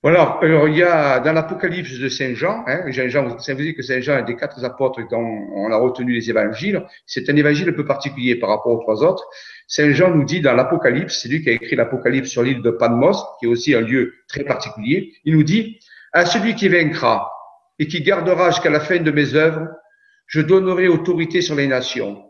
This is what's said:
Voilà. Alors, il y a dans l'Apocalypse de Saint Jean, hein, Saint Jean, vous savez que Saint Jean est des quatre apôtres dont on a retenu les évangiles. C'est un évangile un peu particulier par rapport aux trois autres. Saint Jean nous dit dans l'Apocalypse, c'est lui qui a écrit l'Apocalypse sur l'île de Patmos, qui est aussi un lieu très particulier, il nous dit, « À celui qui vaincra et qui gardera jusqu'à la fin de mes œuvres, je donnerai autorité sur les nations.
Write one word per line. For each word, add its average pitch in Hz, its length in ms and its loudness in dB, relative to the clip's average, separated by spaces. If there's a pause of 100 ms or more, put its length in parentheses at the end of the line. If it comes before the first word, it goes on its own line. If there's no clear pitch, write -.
Voilà. 160 420 4
Alors, 156 260 6
il 151 80 2
y 175 60 4
a 151 360 2
dans 151 140 0
l'Apocalypse 160 640 -4
de 131 120 -4
Saint 127 260 -4
Jean, 202 320 -4
hein, 151 240 -4
Saint 127 160 -2
Jean, 135 160 0
vous 120 160 -6
savez 147 340 -6
que 135 80 -12
Saint 127 200 -4
Jean 139 180 0
est 113 40 -4
des 117 120 -6
quatre 127 280 -8
apôtres 127 360 -2 (100)
dont 117 140 -2 (320)
on 104 160 -2
a 110 60 2
retenu 123 360 0
les 117 160 -2
évangiles. 113 560 -2 (220)
C'est 127 200 -6
un 143 80 -2
évangile 147 340 2
un - 40 -4
peu 143 120 -4
particulier 123 500 -2
par 107 140 -4
rapport 117 240 0
aux 113 80 -2
trois 110 220 0
autres. 185 240 0 (400)
Saint 147 260 2
Jean 175 200 4
nous 147 100 4
dit 160 180 -2
dans 135 120 4
l'Apocalypse, 131 680 0
c'est 117 60 -10
lui 156 120 -2
qui 147 80 -2
a 117 40 2
écrit 120 220 -4
l'Apocalypse 127 540 -2
sur 123 140 -2
l'île 127 180 -2
de 113 80 0
Patmos, 123 560 2 (140)
qui 120 60 -6
est 117 40 2
aussi 120 240 0
un 113 80 4
lieu 117 320 -2 (140)
très 143 160 -8
particulier, 131 680 -4 (120)
il 156 120 0
nous 151 80 6
dit, « 220 360 -2 (340)
À 170 140 4
celui 214 260 0
qui 190 160 0
vaincra 147 640 0 (480)
et 151 80 -2
qui 160 160 2
gardera 175 480 2
jusqu'à - 180 0
la 151 120 4
fin 175 180 0
de 156 100 2
mes 143 240 2
œuvres, 160 340 2 (600)
je 156 120 -2
donnerai 185 480 4
autorité 165 540 0
sur 170 140 -2
les 139 100 0
nations. 127 640 -4